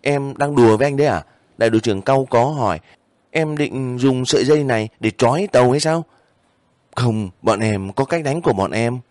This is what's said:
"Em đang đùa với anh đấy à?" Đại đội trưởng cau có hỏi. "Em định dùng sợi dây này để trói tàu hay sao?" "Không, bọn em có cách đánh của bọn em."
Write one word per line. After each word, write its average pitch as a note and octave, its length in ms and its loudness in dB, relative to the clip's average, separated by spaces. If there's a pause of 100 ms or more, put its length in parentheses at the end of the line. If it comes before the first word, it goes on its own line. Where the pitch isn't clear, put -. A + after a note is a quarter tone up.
"Em C#3 360 -2
đang C#3+ 180 -2
đùa A2+ 220 6
với C3+ 100 2
anh C#3 100 -2
đấy D3 100 2
à?" F2+ 160 -2 (340)
Đại A2+ 120 2
đội A2 120 2
trưởng G2 200 -2
cau C3+ 240 0
có A#2+ 200 2
hỏi. A#2 340 -2 (520)
"Em D3+ 260 -4
định C3 420 -4
dùng B2+ 260 2
sợi C3+ 200 0
dây D3+ 180 4
này A2+ 260 -2 (100)
để A2 180 -2
trói C#3+ 340 0
tàu B2 200 4
hay C#3+ 80 0
sao?" D#3+ 260 -2 (920)
"Không, A2 340 -2 (120)
bọn A2 180 0
em G2+ 340 -2
có C3+ 120 -2
cách E3+ 180 -4
đánh D3 180 -2
của C#3+ 120 0
bọn F#2+ 180 -2
em." A#2 280 -2 (120)